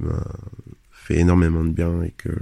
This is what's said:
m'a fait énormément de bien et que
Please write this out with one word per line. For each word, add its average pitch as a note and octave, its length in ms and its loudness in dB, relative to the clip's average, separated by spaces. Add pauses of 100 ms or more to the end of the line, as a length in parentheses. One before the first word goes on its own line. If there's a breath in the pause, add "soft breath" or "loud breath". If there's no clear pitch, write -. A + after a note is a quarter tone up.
m'a - 220 -4 (680)
fait - 280 -2
énormément E2+ 460 4
de E2 60 0
bien E2+ 320 -2
et E2 80 -4
que - 180 -12 (140)